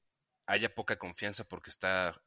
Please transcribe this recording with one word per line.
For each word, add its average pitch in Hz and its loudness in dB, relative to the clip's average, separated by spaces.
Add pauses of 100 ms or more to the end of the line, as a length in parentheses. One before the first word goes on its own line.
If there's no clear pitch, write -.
(460)
haya 107 2
poca 110 0
confianza 101 -4
porque - -12
está 92 2